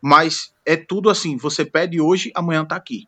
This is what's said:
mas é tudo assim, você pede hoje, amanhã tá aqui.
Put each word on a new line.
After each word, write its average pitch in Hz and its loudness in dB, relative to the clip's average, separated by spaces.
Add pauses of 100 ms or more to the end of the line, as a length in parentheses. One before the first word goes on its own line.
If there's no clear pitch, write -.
mas 156 2 (120)
é 160 2
tudo 190 -2
assim, 170 -2
você 147 -4
pede 170 -2
hoje, 175 0
amanhã 170 -2
tá 160 -8
aqui. - -12